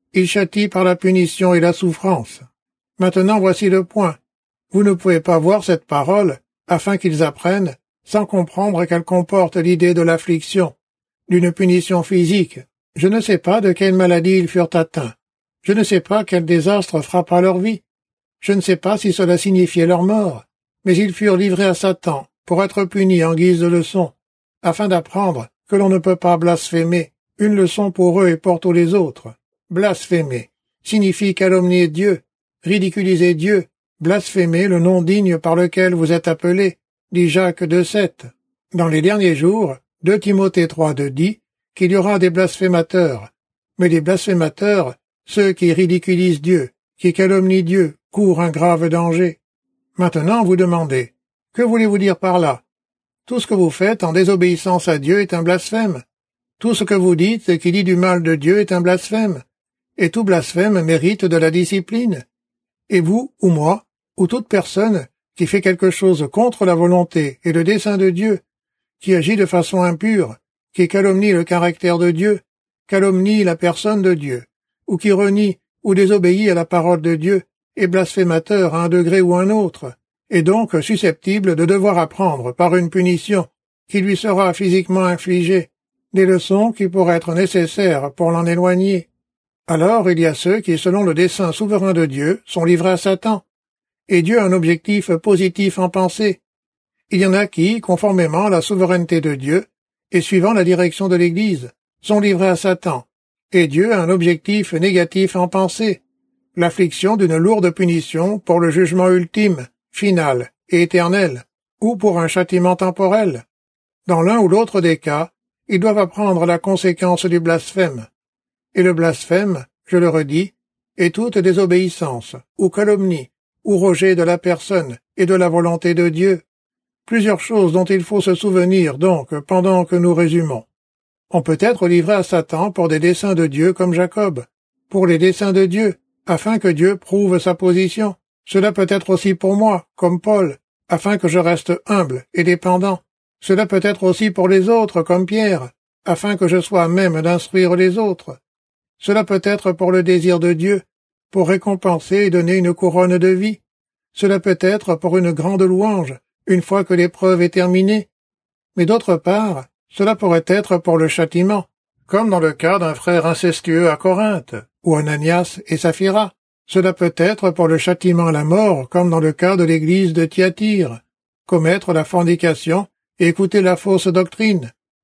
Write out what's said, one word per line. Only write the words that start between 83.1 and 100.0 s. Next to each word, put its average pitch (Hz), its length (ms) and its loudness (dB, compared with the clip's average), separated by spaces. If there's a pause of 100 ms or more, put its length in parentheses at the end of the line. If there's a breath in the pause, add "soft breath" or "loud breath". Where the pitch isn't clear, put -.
qui 202 140 -2
lui 190 160 0
sera 190 360 0
physiquement 185 520 0
infligée, 180 640 -2 (440)
des 190 120 4
leçons 190 460 2
qui 196 180 -4
pourraient 175 280 0
être 165 180 -4
nécessaires 175 760 0
pour 170 200 0
l'en 170 160 -2
éloigner. 180 600 0 (580)
Alors 185 420 2
il 165 100 0
y 165 60 2
a 156 80 0
ceux 190 280 -2
qui, 160 180 -2
selon 190 240 0
le 170 100 0
dessein 175 380 -2
souverain 196 420 -2
de 165 140 0
Dieu, 143 380 -4
sont 165 200 -4
livrés 175 260 2
à 180 60 0
Satan, 196 460 -4 (640)
et 175 120 2
Dieu 220 180 0
a 202 60 2
un 185 80 2
objectif 175 640 0
positif 190 600 0
en 185 100 -2
pensée. 185 520 -2 (680)
Il 190 100 0
y 190 60 2
en 190 80 2
a 208 140 0
qui, 202 340 -2
conformément 185 640 0
à 208 40 0
la 175 120 2
souveraineté 180 600 0
de 151 140 -4
Dieu, 147 300 -2 (460)